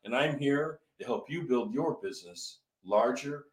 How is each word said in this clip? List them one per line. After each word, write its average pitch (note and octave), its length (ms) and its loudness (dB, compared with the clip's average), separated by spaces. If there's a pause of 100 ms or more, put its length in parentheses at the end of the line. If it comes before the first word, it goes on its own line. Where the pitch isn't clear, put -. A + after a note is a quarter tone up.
and A#2 120 -2
I'm C#3+ 220 2
here C#3+ 420 0 (180)
to G2 60 -10
help A2+ 240 -2
you D#3+ 140 -6
build A#2 320 2
your D3+ 280 -2
business - 580 -12 (220)
larger B2+ 720 2